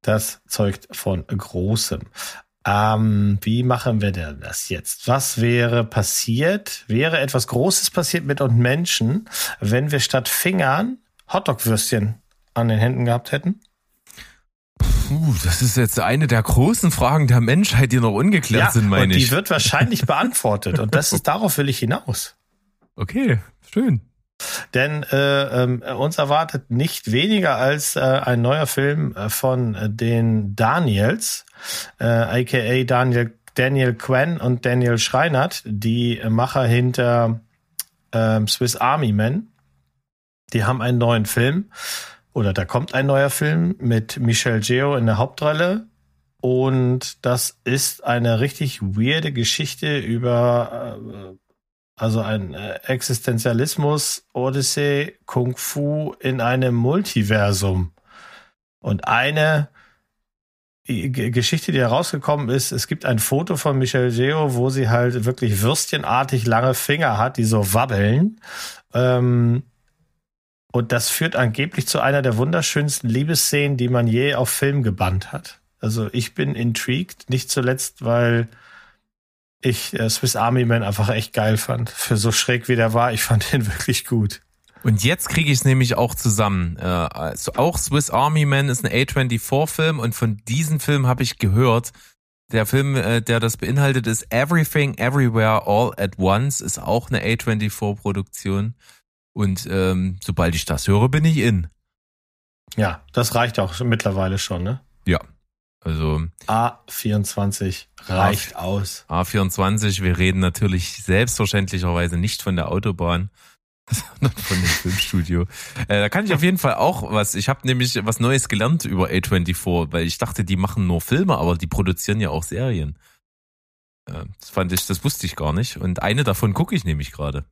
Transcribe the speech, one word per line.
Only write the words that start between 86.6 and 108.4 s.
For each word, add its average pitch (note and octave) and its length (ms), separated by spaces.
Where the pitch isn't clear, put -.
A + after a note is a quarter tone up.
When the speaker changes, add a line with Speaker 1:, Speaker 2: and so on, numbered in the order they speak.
Speaker 2:
Äh, - 60
also E2+ 720
auch D#3+ 220
Swiss C#3 340
Army D3 340
Man C#3 240
ist B2 160
ein - 80
A B2+ 120
twenty-four C3+ 640
Film D#3+ 320
und A2+ 140
von A2 240
diesem D3+ 320
Film C#3 280
hab B2 140
ich - 180
gehört, A#2 520
der A2 140
Film, C#3 300
äh, A2+ 260
der A#2 180
das A2+ 180
beinhaltet, C3 480
ist A2+ 260
Everything D3 640
Everywhere A2+ 680
All A2 320
at G2 220
Once, G#2 420
ist - 180
auch A2+ 300
eine B2 140
A A2 120
twenty-four G#2 600
Produktion. G2+ 800
Und, F#2+ 360
ähm, F#2 540
sobald E2+ 320
ich D#2+ 100
das - 220
höre, G#2 220
bin D3+ 140
ich D#3+ 140
in. G2+ 300
Speaker 1:
Ja, G2 280
das A#2+ 220
reicht A#2 240
auch F#2 220
mittlerweile G2 580
schon, F2+ 240
ne? A#2+ 180
Speaker 2:
Ja. F2 140
Also D#2 340
Speaker 1:
A A#2 320
vierundzwanzig G2+ 960
reicht G2 500